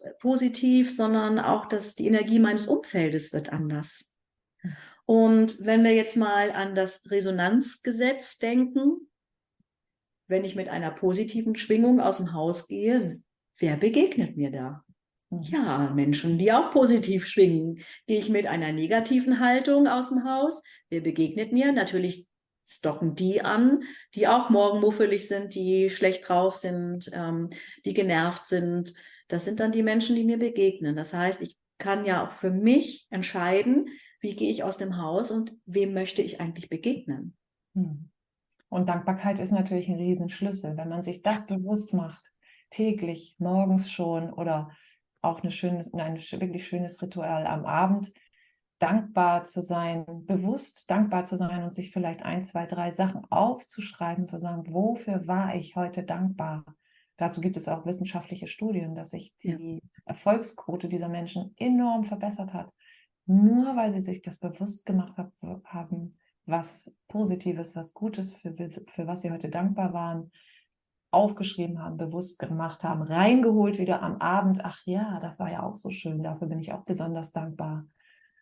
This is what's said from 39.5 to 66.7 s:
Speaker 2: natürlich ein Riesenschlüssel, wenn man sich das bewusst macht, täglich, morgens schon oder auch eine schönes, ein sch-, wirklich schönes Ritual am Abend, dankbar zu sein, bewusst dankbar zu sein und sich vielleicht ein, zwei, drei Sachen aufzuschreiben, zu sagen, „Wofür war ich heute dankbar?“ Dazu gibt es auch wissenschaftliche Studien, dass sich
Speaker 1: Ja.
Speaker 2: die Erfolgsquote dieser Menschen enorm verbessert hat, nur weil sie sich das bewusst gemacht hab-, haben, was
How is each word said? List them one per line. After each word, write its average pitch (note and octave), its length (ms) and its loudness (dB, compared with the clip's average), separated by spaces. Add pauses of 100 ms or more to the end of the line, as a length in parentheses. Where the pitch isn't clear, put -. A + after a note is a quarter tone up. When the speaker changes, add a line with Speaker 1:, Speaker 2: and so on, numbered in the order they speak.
Speaker 2:
natürlich F#3 380 0
ein F3 80 0
Riesenschlüssel, F3 800 -4
wenn D#3+ 120 -8
man F3 140 -6
sich F3+ 180 -8
das G#3 240 0
bewusst G3+ 480 -4
macht, E3+ 380 -4 (380)
täglich, G#3 720 -4
morgens F#3+ 520 2
schon E3 420 -4
oder D#3 380 -4 (500)
auch E3 200 -2
eine F3+ 100 -4
schönes, F3 420 -6
ein D#3+ 240 -6
sch-, F3 240 -12
wirklich F3+ 260 -8
schönes F3 340 -6
Ritual D#3+ 460 -4
am D#3 180 -4
Abend, F#3+ 460 0 (680)
dankbar F3 680 2
zu - 160 -8
sein, E3+ 440 -4 (200)
bewusst G3 640 -4
dankbar G3 320 2
zu F3+ 140 -6
sein F3 260 -4
und F3+ 100 -8
sich F#3 180 -10
vielleicht E3+ 320 -4
ein, F3 180 -4
zwei, E3+ 240 -6
drei F3 260 -6
Sachen F#3+ 400 -2
aufzuschreiben, F#3 960 -2
zu E3+ 100 -10
sagen, E3 360 -8
„Wofür G3 540 -2
war F#3 280 -2
ich - 200 -8
heute F3+ 280 -4
dankbar?“ E3+ 640 -4 (520)
Dazu E3+ 240 -4
gibt F#3 160 -2
es D#3+ 120 -8
auch D#3+ 160 -6
wissenschaftliche F3+ 640 -8
Studien, F3 460 -6
dass D#3+ 180 -12
sich - 220 -14 (100)
Speaker 1:
Ja. E3 140 -4
Speaker 2:
die E3 220 -10 (260)
Erfolgsquote G3+ 840 -2
dieser E3+ 180 -4
Menschen E3+ 500 -8
enorm A#3+ 460 2
verbessert G3+ 500 -6
hat, F3 160 -10 (560)
nur A#3 500 6
weil A3 160 0
sie G3 100 -4
sich F#3 200 -8
das - 160 -14
bewusst G3 480 -10
gemacht F#3 320 -2
hab-, F#3 160 -12 (320)
haben, E3+ 520 -10 (280)
was - 500 -6 (120)